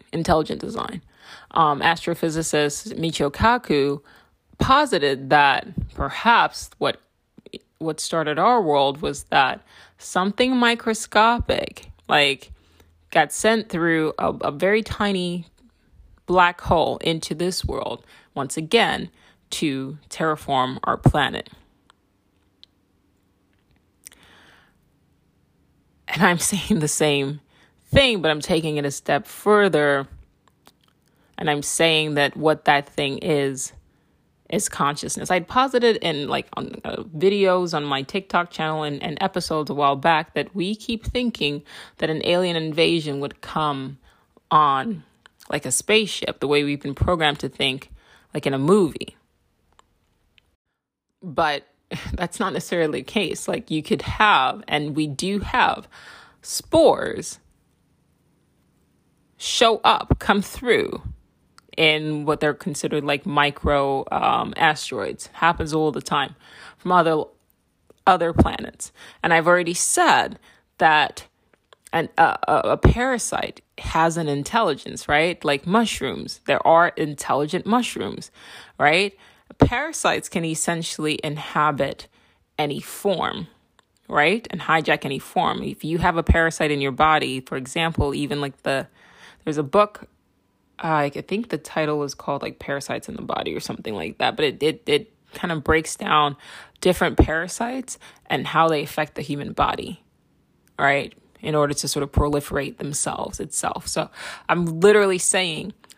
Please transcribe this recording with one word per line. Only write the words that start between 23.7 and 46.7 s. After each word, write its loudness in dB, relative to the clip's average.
And -2
I'm 4
<laughs> -
saying -2
the -2
same 0
thing, 4
but 2
I'm -2
taking -2
it -2
a -2
step -2
further. 2
And -2
I'm -2
saying 2
that 2
what 0
that 2
thing -4
is, -2
is -2
consciousness. -2
I'd 0
posited 2
in, -4
like, -4
on, -8
uh, -8
videos 2
on -2
my -2
TikTok -2
channel -4
and, -6
and -6
episodes -2
a -6
while 2
back 0
that -4
we -4
keep -8
thinking -2
that -2
an -4
alien 2
invasion 0
would -8
come -4
on, 2
like, -4
a -6
spaceship, 0
the -2
way 4
we've -4